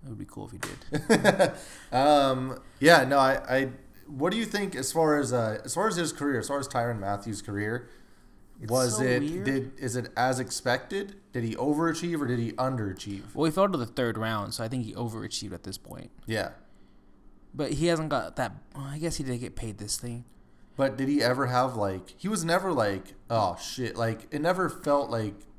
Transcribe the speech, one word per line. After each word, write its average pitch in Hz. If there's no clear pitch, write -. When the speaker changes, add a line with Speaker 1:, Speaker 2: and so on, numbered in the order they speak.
Speaker 1:
It 135
would 110
be -
cool -
if 120
he -
did. -
Speaker 2:
<laughs> -
Um, 131
yeah, 156
no, 139
I, 135
I, 135
what 147
do 220
you 226
think 196
as -
far 156
as, 123
uh, 110
as 123
far 196
as 190
his 165
career, 143
as 107
far 139
as 131
Tyrann 117
Mathieu's 101
career, 107
Speaker 1:
It's 110
Speaker 2:
was 123
Speaker 1:
so 127
Speaker 2:
it, 123
Speaker 1:
weird. 165
Speaker 2:
did, 135
is 123
it 120
as 127
expected? 127
Did 123
he 110
overachieve 160
or 135
did 120
he 113
underachieve? 104
Speaker 1:
Well, 147
he 156
fell 190
to 175
the 120
third 117
round, 107
so 117
I 113
think 123
he 107
overachieved 107
at 87
this 98
point. -
Speaker 2:
Yeah. 110
Speaker 1:
But 143
he 151
hasn't 160
got 110
that, 131
well, 139
I 143
guess 160
he 156
did 127
get 117
paid 107
this 104
thing. 120
Speaker 2:
But 135
did 135
he 143
ever 127
have, 127
like, 95
he 180
was 196
never 180
like, 104
"Oh, 101
shit." -
Like, 113
it 147
never 175
felt 143
like 110